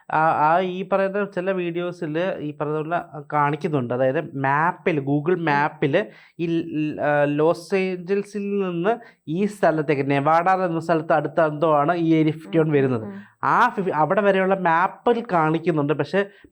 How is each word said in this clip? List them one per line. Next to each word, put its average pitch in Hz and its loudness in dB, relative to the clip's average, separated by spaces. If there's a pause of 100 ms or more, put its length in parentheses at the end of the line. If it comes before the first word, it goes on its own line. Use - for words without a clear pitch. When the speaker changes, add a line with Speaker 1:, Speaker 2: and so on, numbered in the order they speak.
(120)
Speaker 1:
ആ, 156 0 (120)
ആ 151 4
ഈ 185 -4
പറയുന്ന 196 0
ചില 180 -2
വീഡിയോസിൽ 175 -4 (200)
ഈ 147 -8
പറഞ്ഞ 151 -4
പോലെ 156 -4 (100)
കാണിക്കുന്നുണ്ട്. 147 0
അതായത് 131 0
മാപ്പിൽ, 151 0
Google 147 0
Speaker 2:
ഉം. 170 -4
Speaker 1:
മാപ്പിൽ 151 0 (340)
ഈ 170 -2
ൽ-, 156 -4
ആ, 147 2
ലോസ് 156 0
ഏഞ്ചൽസിൽ 196 -4
നിന്ന് 185 -2 (300)
ഈ 170 -2
സ്ഥലത്തേക്ക്, 156 0
നെവാഡ 156 2
എന്ന 185 0
സ്ഥലത്ത് 165 0
അടുത്ത് 151 0
എന്തോ 156 2
ആണ് 147 4
ഈ 165 2
ഏരിയ 156 4
ഫിഫ്റ്റി 160 -4
വൺ 160 4
Speaker 2:
ഉം, 160 0
ഉം, 147 0
Speaker 1:
വരുന്നത്. 131 2
Speaker 2:
ഉം. - -14
Speaker 1:
ആ 180 4
ഫിഫി-, 185 -4
അവിടെ 156 2
വരെയുള്ള 190 2
മാപ്പിൽ 190 0
കാണിക്കുന്നുണ്ട്, 156 2
പക്ഷേ 151 -2 (260)